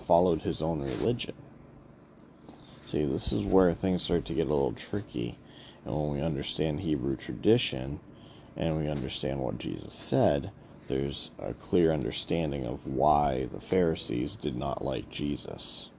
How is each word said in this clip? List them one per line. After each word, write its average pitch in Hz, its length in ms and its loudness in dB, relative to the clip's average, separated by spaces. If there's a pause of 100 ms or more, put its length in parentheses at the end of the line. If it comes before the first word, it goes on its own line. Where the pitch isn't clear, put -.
followed 87 380 6
his 82 180 -2
own 80 200 0
religion? 69 540 -2 (1500)
See, - 160 0
this 71 300 0
is 110 100 0
where 95 300 6
things 92 300 0
start 85 220 0
to 82 80 -6
get 80 140 0
a 71 60 2
little 69 200 2
tricky. 60 640 -6 (460)
And - 120 -6
when 76 160 0
we 69 100 -2
understand 76 580 -2
Hebrew 69 360 0
tradition 69 840 0 (560)
and 80 220 0
we 76 100 0
understand 69 520 -4
what 58 180 -4
Jesus 50 360 -8
said, 95 580 2 (360)
there's 67 520 -2
a 52 140 -6
clear 82 380 4
understanding 71 720 -2
of 60 200 -6
why 69 680 2
the - 80 -10
Pharisees 80 760 0
did 67 200 -4
not 67 300 -4
like 64 240 -4
Jesus. 64 880 -6